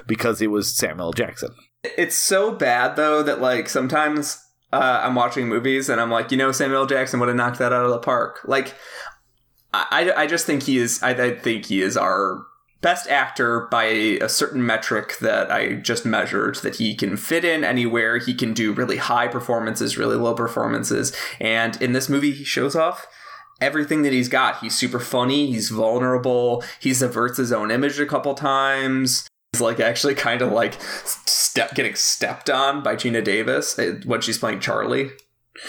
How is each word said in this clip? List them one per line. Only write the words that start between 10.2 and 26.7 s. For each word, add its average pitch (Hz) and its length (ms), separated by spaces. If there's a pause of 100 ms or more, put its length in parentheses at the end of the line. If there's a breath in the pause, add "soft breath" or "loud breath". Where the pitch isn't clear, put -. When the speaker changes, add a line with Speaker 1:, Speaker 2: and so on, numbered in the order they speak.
Speaker 2:
I 147 40
just 165 180
think 143 180
he 131 140
is, 120 240
I, 127 80
I 123 280
think 113 280
he 95 160
is 95 160
our 95 460 (380)
best 175 260
actor 120 640
by 117 140
a 107 420
certain 127 380
metric 110 560
that 104 300
I 107 240
just 113 300
measured, 107 520
that - 200
he 110 180
can 104 200
fit 165 300
in 160 180
anywhere. 117 540
He 123 160
can 120 200
do 107 200
really 123 240
high 120 300
performances, 113 680
really 113 180
low 117 180
performances. 117 840 (240 loud breath)
And 113 420
in 123 120
this 131 160
movie, 143 220
he 139 120
shows 139 320
off 165 320 (540 loud breath)
everything 147 400
that 139 120
he's 123 160
got. 131 300
He's 110 160
super 123 240
funny. 131 520
He's 110 180
vulnerable. 123 960 (160 loud breath)